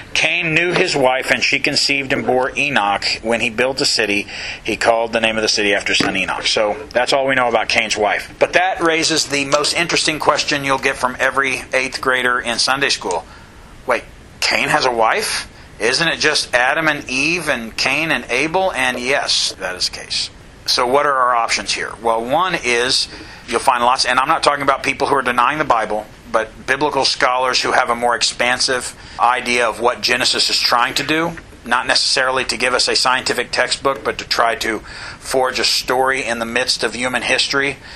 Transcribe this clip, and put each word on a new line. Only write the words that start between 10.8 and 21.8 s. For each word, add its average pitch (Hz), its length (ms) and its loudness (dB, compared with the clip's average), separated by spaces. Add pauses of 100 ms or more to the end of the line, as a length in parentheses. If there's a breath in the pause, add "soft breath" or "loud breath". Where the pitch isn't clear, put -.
from 123 240 -2
every 131 420 0 (120)
eighth 131 260 -2
grader 123 400 0
in 117 180 -2
Sunday 131 320 2
school. 92 360 -2 (600 loud breath)
"Wait, 120 180 0 (360)
Cain 113 300 0
has 151 160 2
a 127 60 2
wife? 120 580 0 (300 loud breath)
Isn't 135 300 0
it 131 100 -2
just 147 340 0
Adam 143 340 2
and 147 220 -2
Eve 151 400 -2
and 117 260 -4
Cain 151 360 0
and 123 180 -2
Abel?" 160 420 0
And 123 280 0
yes, - 600 0
that 92 160 -6
is 90 140 -4
the - 80 -12
case. - 320 -6 (380)
So 131 180 2
what 143 220 2
are 139 100 2
our 123 180 4
options 113 380 0
here? - 180 -6 (120)